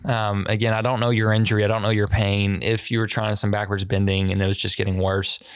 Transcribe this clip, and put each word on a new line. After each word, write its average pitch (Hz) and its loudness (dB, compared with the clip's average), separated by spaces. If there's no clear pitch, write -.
Um, 107 -2
again, 110 0
I 110 0
don't 120 0
know 120 2
your 110 2
injury. 107 2
I - 2
don't 110 0
know 104 2
your 104 2
pain. 101 2
If - -2
you 117 0
were 113 0
trying 107 -2
some 101 -2
backwards 101 -2
bending 98 0
and 95 0
it 95 0
was 98 0
just - -4
getting 95 -2
worse, 95 0